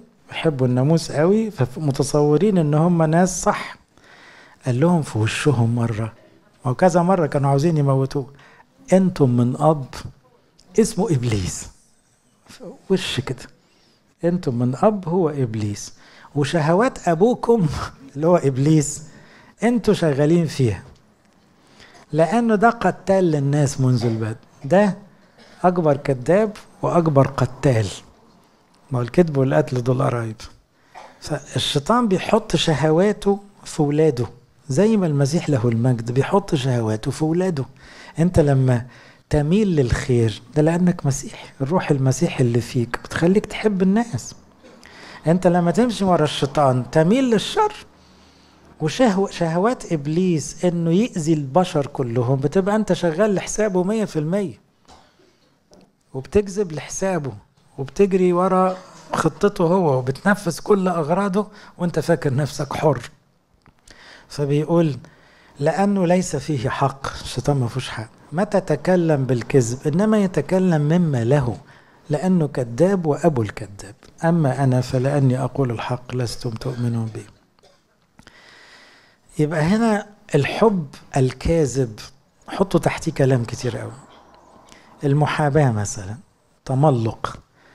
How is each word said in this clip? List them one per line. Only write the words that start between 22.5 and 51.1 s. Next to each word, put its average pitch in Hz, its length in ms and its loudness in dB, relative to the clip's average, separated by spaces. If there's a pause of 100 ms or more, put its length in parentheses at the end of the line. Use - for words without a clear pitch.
ده 214 160 4
قتال 190 540 0
للناس 143 560 0
منذ 127 260 2
البدء". 110 300 -4 (280)
ده 185 340 2 (640)
أكبر 175 320 2
كذاب 147 560 0 (300)
وأكبر 139 440 4
قتال. 127 600 0 (1080)
ما 127 60 -2
هو 120 40 -2
الكذب 151 340 0
والقتل 135 460 0
دول 127 200 0
قرايب. 120 340 -4 (840)
فالشيطان 156 880 -2
بيحط 190 480 0
شهواته 180 840 0 (240)
في - 180 -4
ولاده، 147 440 0 (420)
زي 202 280 2
ما 185 100 0
المسيح 143 440 0
له 120 180 0
المجد 120 440 0
بيحط 180 420 0
شهواته 120 560 -2
في 156 140 -4
ولاده. 165 400 -2 (540)
انت 175 220 2
لما 131 460 2 (440)
تميل 170 460 0
للخير 120 640 0 (140)
ده 151 60 4
لأنك 175 440 2
مسيحي، - 420 -6 (120)
الروح 143 300 -2
المسيح 135 500 0
اللي 120 200 2
فيك - 440 -4
بتخليك 190 420 0
تحب 202 360 -2
الناس. 196 520 0 (920)
انت 180 200 2
لما 175 240 4
تمشي 196 340 0
ورا 170 200 2
الشيطان 135 640 0
تميل 190 340 4
للشر، 254 480 0 (1080)
وشهو-، 196 500 0
شهوات 175 600 -2
إبليس 160 720 -2
إنه 170 280 0
يأذي 180 400 0